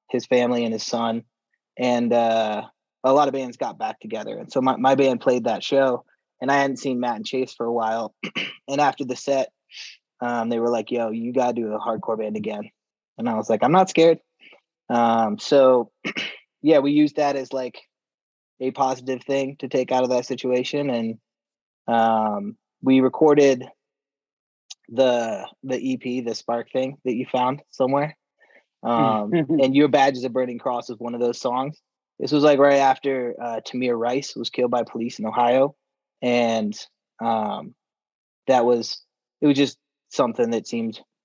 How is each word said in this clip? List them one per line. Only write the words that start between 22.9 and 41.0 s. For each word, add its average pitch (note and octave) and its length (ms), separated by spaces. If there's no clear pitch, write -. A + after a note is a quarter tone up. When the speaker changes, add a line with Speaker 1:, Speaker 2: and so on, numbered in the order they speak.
Speaker 1:
recorded C#3 640
the, A#2 560
the B2+ 140
E B2+ 200
P, B2+ 240
the A2+ 140
Spark A#2 360
thing C3 340
that B2 100
you C3 100
found B2+ 440
somewhere. C#3 480
Um, A2+ 500
Speaker 2:
<laughs> D3+ 160
Speaker 1:
and C3+ 140
Your D3 120
Badge C3+ 300
Is B2 60
a B2+ 60
Burning B2 300
Cross B2 300
was A2+ 100
one A#2+ 160
of A#2+ 60
those A#2+ 180
songs. C3 400
This - 120
was, D3 120
like, D3 160
right C#3 200
after, C3 640
uh, A#2 240
Tamir B2 340
Rice B2 360
was A2+ 140
killed B2 220
by A#2+ 120
police A#2 360
in G#2+ 60
Ohio. B2+ 500
And, A#2 520
um, G#2+ 540
that B2+ 180
was, A#2+ 360
it D3+ 60
was C#3 100
just C#3 200
something A#2 420
that A#2 160
seemed, A2+ 320